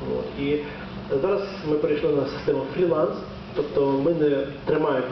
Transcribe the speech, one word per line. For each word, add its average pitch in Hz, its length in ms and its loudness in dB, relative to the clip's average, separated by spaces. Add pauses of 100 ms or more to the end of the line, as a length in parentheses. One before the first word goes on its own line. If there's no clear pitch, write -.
(200)
От, - 260 -6
і 147 120 2 (640)
зараз 196 200 2 (280)
ми 151 60 4
перейшли 151 340 2
на 143 160 2
систему - 380 -2 (120)
фріланс, 170 400 2 (400)
тобто 139 500 2
ми 170 80 4
не 147 340 2 (180)
тримаємо 143 460 2